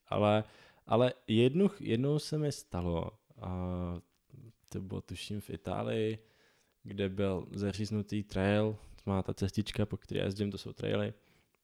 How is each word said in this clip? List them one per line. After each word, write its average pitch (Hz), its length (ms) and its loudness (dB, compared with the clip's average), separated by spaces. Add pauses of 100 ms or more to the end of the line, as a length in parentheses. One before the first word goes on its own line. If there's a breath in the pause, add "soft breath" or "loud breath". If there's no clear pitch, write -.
Ale, 104 360 4 (420 loud breath)
ale 123 260 6 (140)
jednu 131 420 6
ch-, - 120 -4
jednou 131 380 2
se 151 200 -2
mi 147 140 0
stalo, 87 580 -2 (300)
a 95 100 -6 (1160)
to 98 120 -8
bylo 95 200 -8
tuším 101 400 -8
v - 100 -12
Itálii, 110 680 -2 (640 soft breath)
kde 101 260 -2
byl 95 420 0
zaříznutý 101 720 -2
trail, 104 540 2 (300 loud breath)
má 95 160 2
ta 98 120 -4
cestička, 101 520 0
po - 100 -4
které 101 240 -4
jezdím, 98 300 0
to 98 80 -8
jsou 107 140 -10
traily, 104 420 0 (500 soft breath)